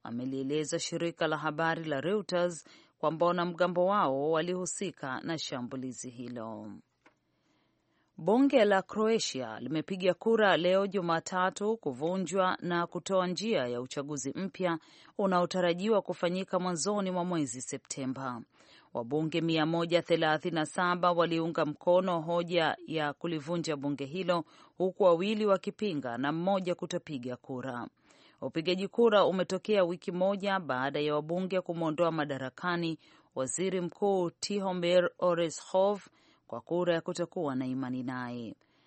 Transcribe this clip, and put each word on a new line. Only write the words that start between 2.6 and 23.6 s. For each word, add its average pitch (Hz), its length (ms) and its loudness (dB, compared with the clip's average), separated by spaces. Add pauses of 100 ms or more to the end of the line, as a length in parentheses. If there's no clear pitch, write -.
kwamba 156 260 2
wanamgambo 175 600 2
wao 156 460 2
walihusika 170 920 -2
na 165 160 -4
shambulizi 127 720 -8
hilo. 113 640 -10 (1500)
Bunge 247 480 6
la 190 160 4
Croatia 208 800 -2
limepiga 175 540 0
kura 208 440 4
leo 185 300 2
Jumatatu 185 880 -2
kuvunjwa 175 840 0
na 175 260 0
kutoa 180 400 -2
njia 180 400 0
ya 120 140 -4
uchaguzi 143 540 -6
mpya 180 440 -2 (380)
unaotarajiwa 180 840 2
kufanyika 180 580 -2
mwanzoni 185 520 -2
mwa 180 140 -2
mwezi 151 360 -4
Septemba. 131 800 -8 (520)
Wabunge 151 480 0
mia 160 240 2
moja 170 360 2
thelathini 160 540 2
na 156 100 0
saba 180 460 2
waliunga 165 540 2
mkono 175 560 2
hoja 170 560 0 (100)
ya 151 260 -2
kulivunja 160 600 -4